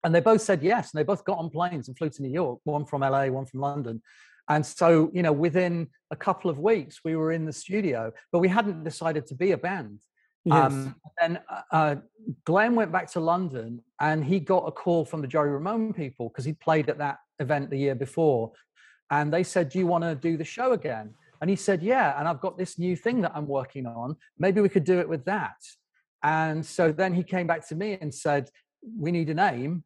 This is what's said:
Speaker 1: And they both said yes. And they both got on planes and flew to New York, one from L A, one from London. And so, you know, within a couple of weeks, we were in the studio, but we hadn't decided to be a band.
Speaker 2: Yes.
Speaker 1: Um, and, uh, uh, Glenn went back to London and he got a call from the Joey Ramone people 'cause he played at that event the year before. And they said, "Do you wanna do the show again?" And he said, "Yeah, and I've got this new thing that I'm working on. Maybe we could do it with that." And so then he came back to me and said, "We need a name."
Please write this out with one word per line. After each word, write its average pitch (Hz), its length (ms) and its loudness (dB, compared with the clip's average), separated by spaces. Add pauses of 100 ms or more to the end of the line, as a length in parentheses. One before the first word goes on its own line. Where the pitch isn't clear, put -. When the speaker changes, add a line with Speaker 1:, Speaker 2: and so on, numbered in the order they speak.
Speaker 1:
And 165 100 2
they 170 60 6
both 220 220 4
said 180 200 0
yes. 202 320 0
And 156 60 -4
they 156 60 2
both 190 180 -2
got 185 160 -2
on 165 100 -6
planes 165 380 -4
and 127 100 -16
flew 160 120 -2
to 139 120 -12
New 131 120 -6
York, 143 320 -2
one 147 200 -2
from 143 160 -4
L 135 140 2
A, 135 140 2
one 131 160 -4
from 127 160 -8
London. 135 400 -4 (480)
And 151 160 4
so, 165 480 6
you 180 100 0
know, 160 100 4
within 170 540 0 (240)
a 156 40 -8
couple 185 360 -2
of 139 80 -4
weeks, 175 440 0
we 160 120 -2
were 160 160 0
in 160 140 -2
the 151 80 -8
studio, 139 580 -4 (200)
but 175 80 2
we 185 100 4
hadn't 190 340 0
decided 156 440 -4
to 139 80 -12
be 185 180 0
a 151 40 0
band. 139 440 -8 (440)
Speaker 2:
Yes. 135 420 4
Speaker 1:
Um, 135 80 -12 (260)
and, 170 280 0
uh, - 120 -10 (100)
uh, 151 240 2 (500)
Glenn 208 300 2
went 208 160 0
back 175 200 -2
to 180 80 -4
London 143 640 -2 (160)
and 156 240 0
he 180 160 2
got 170 280 2
a 156 40 -6
call 170 340 0
from 156 160 -8
the 139 60 -6
Joey 147 220 2
Ramone 208 440 -4
people 127 360 -8
'cause - 160 -8
he 156 80 -4
played 156 360 2
at 147 100 -2
that 143 200 -6 (200)
event 139 300 -2
the 139 80 -4
year 139 180 0
before. 127 560 0 (600)
And 147 220 2
they 180 100 2
said, 170 260 0
"Do 185 100 -2
you 180 80 2
wanna 170 280 0
do 165 220 -2
the 160 60 -6
show 254 300 -2
again?" 110 420 -6 (260)
And 165 80 0
he 196 60 4
said, 180 280 0
"Yeah, 196 360 2
and 147 80 0
I've 160 140 -2
got 185 160 -6
this 180 220 -8
new 175 160 0
thing 233 260 -2
that 170 140 -2
I'm 151 120 -6
working 135 380 -4
on. 117 320 -8 (200)
Maybe 190 240 4
we 202 80 6
could 165 140 4
do 180 160 4
it 175 100 -2
with 156 160 -4
that." 175 320 -4 (680)
And 156 420 0
so 165 260 2
then 180 220 0
he 175 100 2
came 180 240 -2
back 160 200 -2
to 156 80 -8
me 196 260 -4
and 147 120 -6
said, 143 360 0 (480)
"We 165 140 -2
need 165 180 0
a 160 60 -2
name." 160 500 0